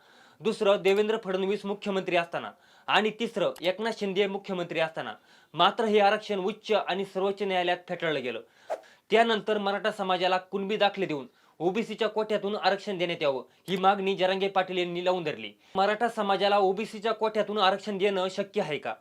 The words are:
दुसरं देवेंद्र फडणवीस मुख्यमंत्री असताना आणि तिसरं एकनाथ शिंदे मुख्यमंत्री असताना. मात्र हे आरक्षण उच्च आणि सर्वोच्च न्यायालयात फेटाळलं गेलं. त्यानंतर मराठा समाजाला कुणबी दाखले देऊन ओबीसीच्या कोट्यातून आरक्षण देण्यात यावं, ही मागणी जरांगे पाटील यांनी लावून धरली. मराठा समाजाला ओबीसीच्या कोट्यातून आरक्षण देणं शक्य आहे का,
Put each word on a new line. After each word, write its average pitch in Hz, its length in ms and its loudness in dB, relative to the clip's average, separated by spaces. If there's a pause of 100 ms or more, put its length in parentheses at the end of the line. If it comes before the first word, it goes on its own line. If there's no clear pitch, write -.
(400)
दुसरं 202 420 2
देवेंद्र 208 420 2
फडणवीस 196 420 -2
मुख्यमंत्री 190 500 -2
असताना 147 340 -2 (380)
आणि 202 220 4 (100)
तिसरं 196 400 -2
एकनाथ 190 320 -2
शिंदे 202 340 0
मुख्यमंत्री 180 540 -6
असताना. 147 320 -4 (420)
मात्र 190 300 2
हे 214 160 4
आरक्षण 208 400 2
उच्च 208 320 -6
आणि 185 320 0
सर्वोच्च 196 380 -2
न्यायालयात 180 360 0 (100)
फेटाळलं 165 340 -2
गेलं. 113 180 -6 (680)
त्यानंतर 214 480 4
मराठा 196 320 -2
समाजाला 185 520 0
कुणबी 196 340 -4
दाखले 196 300 2
देऊन 139 200 -6 (340)
ओबीसीच्या 202 480 -2
कोट्यातून 214 480 -2
आरक्षण 190 420 0
देण्यात 170 240 -2
यावं, 131 200 0 (260)
ही 190 80 0
मागणी 196 400 2
जरांगे 190 320 2
पाटील 185 300 0
यांनी 175 260 -2
लावून 180 200 0
धरली. 110 260 -6 (240)
मराठा 202 340 2
समाजाला 202 500 2
ओबीसीच्या 202 540 0
कोट्यातून 214 460 -2
आरक्षण 196 400 2
देणं 190 300 0
शक्य 202 320 -4
आहे 151 180 -2
का, 113 220 -6